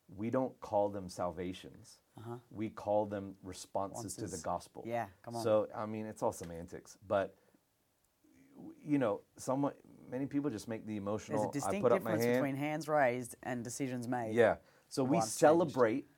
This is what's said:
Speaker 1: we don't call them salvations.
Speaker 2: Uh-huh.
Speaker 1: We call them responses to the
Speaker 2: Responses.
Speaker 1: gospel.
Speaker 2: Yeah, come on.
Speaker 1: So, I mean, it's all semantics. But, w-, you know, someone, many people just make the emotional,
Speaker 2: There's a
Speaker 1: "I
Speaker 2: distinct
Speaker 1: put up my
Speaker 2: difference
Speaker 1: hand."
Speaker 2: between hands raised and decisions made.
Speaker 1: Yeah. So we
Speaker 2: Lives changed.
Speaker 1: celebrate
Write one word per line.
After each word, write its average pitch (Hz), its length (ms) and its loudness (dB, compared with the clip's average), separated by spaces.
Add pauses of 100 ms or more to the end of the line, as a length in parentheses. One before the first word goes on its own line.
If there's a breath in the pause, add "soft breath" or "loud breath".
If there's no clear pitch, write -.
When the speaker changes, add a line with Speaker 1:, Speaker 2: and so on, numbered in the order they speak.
(160)
Speaker 1:
we 110 140 -4
don't 127 300 -2
call 101 280 2
them 98 220 -6
salvations. 90 880 -8 (180)
Speaker 2:
Uh-huh. 117 200 -12 (140)
Speaker 1:
We 107 200 -6
call 107 340 0
them 101 380 -8
responses 95 720 -8
to 120 80 -12
the - 60 -6
Speaker 2:
Responses. 82 140 -8
Speaker 1:
gospel. - 440 -6
Speaker 2:
Yeah, 117 200 -4 (160)
come 117 140 -10
on. 117 60 -4
Speaker 1:
So, 107 340 4
I 113 80 -6
mean, 110 220 -6
it's 107 160 -10
all 113 100 2
semantics. 85 640 -12 (100)
But, 98 280 2 (1200 soft breath)
w-, - 180 -18 (100)
you 147 140 2
know, 113 220 2 (160)
someone, 135 360 0 (380)
many 135 160 -4
people 143 240 -2
just 107 180 -8
make 110 180 -6
the 107 100 -4
emotional, 104 420 -2
Speaker 2:
There's 104 80 2
a - 20 2
Speaker 1:
"I - 40 -4 (180)
Speaker 2:
distinct 101 120 0
Speaker 1:
put 120 100 6
up - 100 4
my 113 100 -2
Speaker 2:
difference 113 120 2
Speaker 1:
hand." 120 120 4
Speaker 2:
between 135 200 0
hands 151 320 -4
raised 127 540 2
and 123 220 -4
decisions 123 440 -4
made. 120 260 -2
Speaker 1:
Yeah. 107 220 8 (320 soft breath)
So 135 160 0
we 139 140 4
Speaker 2:
Lives 113 80 2
changed. - 120 -4
Speaker 1:
celebrate 143 680 6 (120)